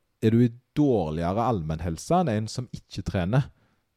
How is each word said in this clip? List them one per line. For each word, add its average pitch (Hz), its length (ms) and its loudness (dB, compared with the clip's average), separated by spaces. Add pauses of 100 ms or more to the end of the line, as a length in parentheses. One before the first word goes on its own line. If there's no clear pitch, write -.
(220)
er 113 100 4
du 117 100 6
i 123 80 4 (260)
dårligere 92 640 2
allmennhelse 87 840 -2
enn 160 80 0
en 107 180 -2
som 123 260 -10
ikke - 300 -12
trener, 101 420 0 (520)